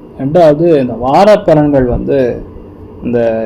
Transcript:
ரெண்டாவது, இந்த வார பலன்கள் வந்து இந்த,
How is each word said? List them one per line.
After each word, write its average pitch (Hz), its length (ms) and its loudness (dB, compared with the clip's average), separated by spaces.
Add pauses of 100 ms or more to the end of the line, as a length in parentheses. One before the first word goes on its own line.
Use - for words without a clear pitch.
(160)
ரெண்டாவது, 156 500 2 (120)
இந்த 123 200 -4
வார 151 300 2 (140)
பலன்கள் 147 460 2
வந்து 131 300 -2 (840)
இந்த, 120 160 -4 (280)